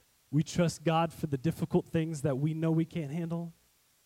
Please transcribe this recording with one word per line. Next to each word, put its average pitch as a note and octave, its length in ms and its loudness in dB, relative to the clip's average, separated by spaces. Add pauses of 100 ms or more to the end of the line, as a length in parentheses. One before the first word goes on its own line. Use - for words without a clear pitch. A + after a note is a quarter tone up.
(300)
We D3 120 4
trust - 400 0
God D#3+ 300 2
for - 140 -6
the C#3 100 -2
difficult E3 500 0
things D#3+ 360 -2
that C#3 160 0
we D3+ 160 0
know D#3+ 160 0
we D#3+ 140 4
can't D#3 280 -6
handle. E3+ 400 -6 (540)